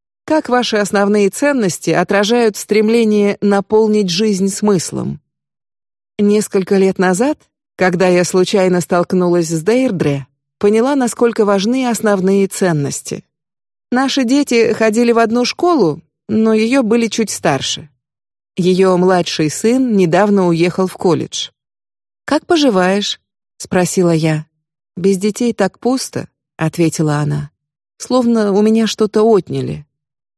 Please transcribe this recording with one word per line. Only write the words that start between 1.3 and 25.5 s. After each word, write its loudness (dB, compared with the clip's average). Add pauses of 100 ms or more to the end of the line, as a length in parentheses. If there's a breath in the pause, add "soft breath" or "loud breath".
отражают 0
стремление 0
наполнить 2
жизнь 0
смыслом? -2 (1000)
Несколько 0
лет 2
назад, 0 (380)
когда 0
я 2
случайно 0
столкнулась 0
с -4
Дейрдре, -2 (300)
поняла, 2
насколько 0
важны 0
основные 0
ценности. -4 (640)
Наши 0
дети 2
ходили 2
в 2
одну 0
школу, 0 (280)
но 2
ее 2
были 0
чуть -4
старше. -4 (680)
Ее 2
младший 0
сын 0
недавно 2
уехал 0
в -14
колледж. -2 (760)
"Как -2
поживаешь?" 0 (380)
спросила 0
я. -2 (500)
"Без 0
детей -2